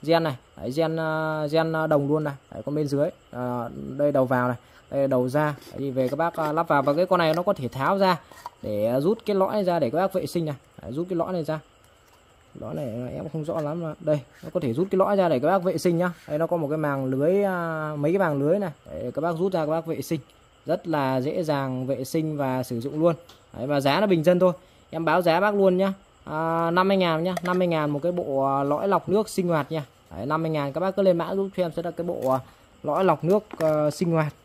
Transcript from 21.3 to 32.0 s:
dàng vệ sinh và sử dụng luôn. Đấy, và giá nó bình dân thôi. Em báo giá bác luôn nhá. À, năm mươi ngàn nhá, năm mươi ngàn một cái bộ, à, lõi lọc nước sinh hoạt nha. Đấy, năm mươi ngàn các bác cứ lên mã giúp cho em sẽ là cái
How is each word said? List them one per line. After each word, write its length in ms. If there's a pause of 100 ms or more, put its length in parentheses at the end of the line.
dàng 440
vệ 180
sinh 320
và 260
sử 180
dụng 200
luôn. 140 (380)
Đấy, 140
và 140
giá 200
nó 60
bình 180
dân 140
thôi. 140 (380)
Em 140
báo 180
giá 180
bác 140
luôn 220
nhá. 160 (320)
À, 460
năm 180
mươi 80
ngàn 280
nhá, 180
năm 160
mươi 100
ngàn 220
một 120
cái 100
bộ, 320
à, 180
lõi 260
lọc 200
nước 200
sinh 200
hoạt 240
nha. 120 (320)
Đấy, 100
năm 160
mươi 80
ngàn 220
các 80
bác 160
cứ 60
lên 160
mã 160
giúp 220
cho 80
em 120
sẽ 60
là 80
cái 160